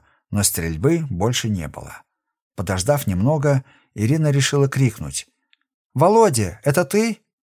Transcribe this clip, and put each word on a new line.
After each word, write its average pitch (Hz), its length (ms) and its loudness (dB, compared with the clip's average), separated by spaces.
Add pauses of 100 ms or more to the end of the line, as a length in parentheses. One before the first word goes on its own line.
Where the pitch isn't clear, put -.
(300)
но 101 140 0
стрельбы 90 680 -2
больше 113 400 -2
не 85 180 -4
было. 67 360 -16 (520)
Подождав 101 520 -2
немного, 135 580 0 (300)
Ирина 151 340 0
решила 139 400 2
крикнуть: 113 580 -2 (680)
«Володя, 151 680 2
это 170 220 2
ты?» 214 380 -2 (340)